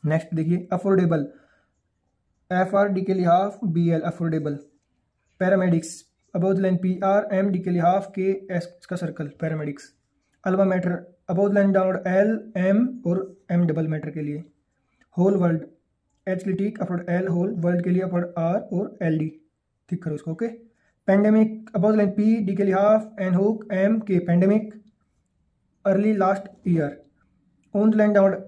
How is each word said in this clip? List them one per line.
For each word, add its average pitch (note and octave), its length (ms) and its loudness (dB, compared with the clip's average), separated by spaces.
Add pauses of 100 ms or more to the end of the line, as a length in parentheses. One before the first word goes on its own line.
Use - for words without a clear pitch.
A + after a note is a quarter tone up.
नेक्स्ट D#3+ 300 -2
देखिए, E3 380 -2
अफोर्डेबल, F3 540 0 (1200)
एफ F#3 240 0
आर G3+ 140 4
डी F#3+ 140 -2
के F#3 120 -2
लिए F3+ 120 0
हाफ, F#3+ 380 2
बी E3+ 260 0
एल, D#3+ 120 0
अफोर्डेबल। D#3 560 -4 (840)
पैरामेडिक्स F#3 640 0 (300)
above F#3+ 200 0
the F#3+ 100 0
line F#3 140 2
P, F#3 120 -2 (140)
R, G3+ 180 2 (120)
M, G3 180 0
D F3+ 120 -2
के F#3 60 -4
लिए F3 120 0
हाफ, F#3+ 240 2 (120)
K, F#3 60 -2 (340)
S E3+ 80 -6 (220)
का F3+ 80 -8
सर्कल, D#3+ 320 -8 (120)
पैरामेडिक्स। D#3 520 -6 (520)
अल्मा F#3+ 200 2
मैटर F3+ 280 0 (380)
above G3 180 0
the G3+ 80 0
line G3 180 4
डाउनवर्ड F#3 340 0
L, F#3+ 200 4 (340)
M G#3 440 0
और F3+ 160 0 (300)
M F3 160 4
डबल D#3 200 -2
मैटर D#3 220 -6
के D3+ 120 -8
लिए। D3 220 -8 (720)
होल F#3+ 200 4
वर्ल्ड, E3+ 280 0 (600)
एच F#3 160 -4
के G3 80 -4
लिए F#3 80 -2
टिक, G#3 200 -4
upward F3+ 340 -6
L, F#3 160 -2
होल F3 340 -2
वर्ल्ड F3 220 0
के F3+ 60 -2
लिए F3+ 120 2
upward F3 240 -4 (120)
R E3+ 220 0 (120)
और F#3+ 300 -6
एल D#3+ 160 0
डी, D#3 100 -2 (600)
ठीक F3 140 -8
करो D#3 120 -6
इसको, D3 160 -10
ओके। F3 160 -6 (640)
पैंडेमिक G#3+ 680 2
above G#3 180 2
the G#3 60 2
line G3 180 0
P, G#3 80 2 (220)
D F#3+ 80 -2
के G3 80 0
लिए F#3+ 100 2
हाफ, G#3+ 480 2
N F#3 140 0
हुक, G#3+ 280 0 (100)
M, G3 220 2 (140)
K, F#3 160 2
पैंडेमिक। F#3+ 460 2 (1120)
अर्ली G3+ 320 2
लास्ट F#3+ 320 0 (200)
ईयर D3+ 320 0 (720)
on G#3+ 200 4
the G#3+ 60 2
line G#3 160 4
downward G3 200 4 (120)